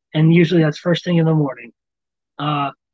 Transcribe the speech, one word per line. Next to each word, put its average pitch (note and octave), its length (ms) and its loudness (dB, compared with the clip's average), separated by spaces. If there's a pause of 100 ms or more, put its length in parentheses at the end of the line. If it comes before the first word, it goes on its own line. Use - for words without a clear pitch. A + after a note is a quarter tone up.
(160)
And D#3+ 180 4
usually E3+ 300 4
that's D3 160 -2
first E3+ 260 -4
thing F3 120 -2
in D#3+ 100 0
the D#3+ 80 0
morning. C3 360 -6 (680)
Uh, C#3+ 320 -6 (220)